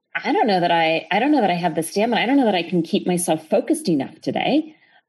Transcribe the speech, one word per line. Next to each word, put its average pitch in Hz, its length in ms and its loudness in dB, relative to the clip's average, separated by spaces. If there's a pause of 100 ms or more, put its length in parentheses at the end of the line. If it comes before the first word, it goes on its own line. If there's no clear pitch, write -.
(160)
I 196 180 -4
don't 370 140 2
know 190 120 2
that 170 120 2
I, 165 400 0
I 190 80 0
don't 277 120 2
know 294 100 4
that 196 80 2
I 175 60 0
have 175 200 -2
the 165 80 -2
stamina. 202 380 -2
I 190 40 0
don't 269 120 2
know 262 80 4
that 208 100 2
I 170 80 0
can 175 180 -2
keep 175 260 -2
myself 175 420 -2
focused 254 380 0
enough 147 340 -2
today, - 540 -2 (340)